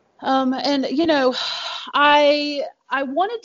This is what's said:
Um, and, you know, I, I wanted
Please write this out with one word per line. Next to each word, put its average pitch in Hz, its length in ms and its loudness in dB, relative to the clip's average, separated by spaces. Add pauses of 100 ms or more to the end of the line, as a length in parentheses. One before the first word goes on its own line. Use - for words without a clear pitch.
(220)
Um, 262 320 0
and, 269 360 -2
you 302 160 -2
know, 269 280 2 (600)
I, 294 680 4 (260)
I 277 140 -2
wanted 370 420 -4